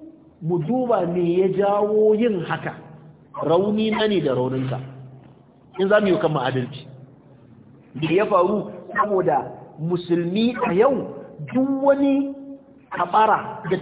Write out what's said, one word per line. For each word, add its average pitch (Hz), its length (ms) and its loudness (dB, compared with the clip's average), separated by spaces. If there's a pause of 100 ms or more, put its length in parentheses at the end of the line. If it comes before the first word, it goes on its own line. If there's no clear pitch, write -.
(420)
mu 170 180 -2
duba 226 480 0
me 175 340 0
ya 190 60 4 (100)
jawo 208 560 4
yin 214 320 0
haka. 156 280 -6 (680)
Rauni 208 480 2
na 214 160 0
ne 202 140 0
da 143 140 0
rauninka. 127 440 -2 (1000)
In 190 100 2
za 208 120 6
mu 202 60 2
yi 175 120 4
kan 156 160 0
adalci. 127 520 -4 (1080)
Me 160 200 0
ya 208 100 4
faru? 190 460 0 (240)
Saboda 165 560 0 (280)
musulmi 175 760 0 (120)
a - 60 -2
yau 240 200 4 (600)
duk 269 300 0
wani 277 500 2 (560)
habara 180 800 0
da 185 120 0